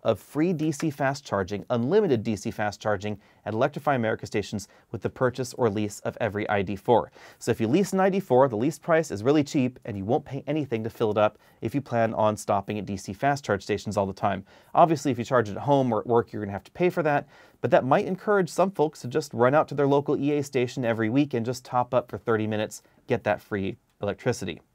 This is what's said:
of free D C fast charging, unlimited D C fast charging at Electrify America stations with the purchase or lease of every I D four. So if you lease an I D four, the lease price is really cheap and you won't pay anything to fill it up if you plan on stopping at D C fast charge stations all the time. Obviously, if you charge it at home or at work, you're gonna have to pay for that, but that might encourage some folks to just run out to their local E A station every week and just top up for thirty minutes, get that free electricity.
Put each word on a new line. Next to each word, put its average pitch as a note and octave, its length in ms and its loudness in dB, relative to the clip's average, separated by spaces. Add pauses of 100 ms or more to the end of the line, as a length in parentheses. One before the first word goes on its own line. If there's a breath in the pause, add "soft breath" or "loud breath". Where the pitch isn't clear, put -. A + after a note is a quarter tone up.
of A2 140 2
free E3 340 0
D D#3 200 0
C D#3 180 -2
fast C#3 340 -2
charging, G2 460 -2
unlimited B2+ 540 2
D A2+ 100 -2
C G#2+ 160 -6
fast G#2 300 -6
charging G#2 400 -2 (240 soft breath)
at G#2+ 100 -6
Electrify C#3+ 400 0
America A2 320 -2
stations G#2 400 -6 (240 soft breath)
with A2 100 -10
the A2 100 -4
purchase B2+ 440 -4
or A#2+ 160 2
lease G#2 300 -4
of - 200 -6
every G#2 280 -4
I G2+ 140 0
D G2 120 -4
four. G#2 380 2 (260 loud breath)
So - 140 -2
if - 80 -2
you A2 80 0
lease F3 240 2
an F#3+ 80 2
I F#3+ 100 4
D F#3 80 0
four, C3+ 300 4
the A2+ 80 -2
lease C3+ 240 -2
price D#3+ 320 0
is G2+ 100 -6
really D3 220 4
cheap B2+ 400 -2
and G#2 120 -8
you G2 80 -6
won't C#3+ 200 0
pay C3+ 240 -12
anything C#3 340 -4
to A2 80 -6
fill G#2+ 220 0
it G#2 60 0
up G#3 200 4 (220 soft breath)
if A#2 120 -4
you C#3+ 80 -2
plan A#2 340 0
on G#2+ 220 2
stopping G#2 420 -2
at G2 80 -6
D G#2 100 -6
C G2 160 -10
fast C#3 320 -2
charge G2+ 180 0
stations G2+ 340 -4
all G2+ 100 2
the F#2+ 60 -6
time. G2 320 -2 (300 soft breath)
Obviously, D#3 380 4
if A2+ 60 -4
you A#2+ 60 -4
charge A#2 240 2
it F#2+ 80 -8
at G2 60 -10
home C3 300 2
or G#2+ 80 0
at - 60 -8
work, A#2 260 2
you're G#2+ 100 -6
gonna G2+ 100 -6
have G2 120 -8
to - 80 -20
pay F3 180 0
for F3 140 -4
that, C#3+ 240 0 (320 loud breath)
but B2 100 -2
that D#3+ 140 4
might D#3+ 220 2
encourage F#3+ 440 0
some F#3+ 220 0
folks D#3 280 -2
to C3 80 -10
just C#3+ 240 -4
run B2 220 4
out D3+ 140 4
to D3 60 -10
their C#3 140 2
local C#3+ 280 2
E C#3+ 220 0
A C#3+ 40 -2
station B2+ 420 -2
every A2+ 260 0
week C#3+ 220 0
and A2+ 140 -2
just B2 180 -6
top B2 300 -2
up B2 140 0
for G#2+ 100 -10
thirty G#2+ 300 0
minutes, G#2+ 340 -4 (240 soft breath)
get A#2 160 0
that - 180 0
free G2 360 -6 (240)
electricity. G2+ 600 -4 (140)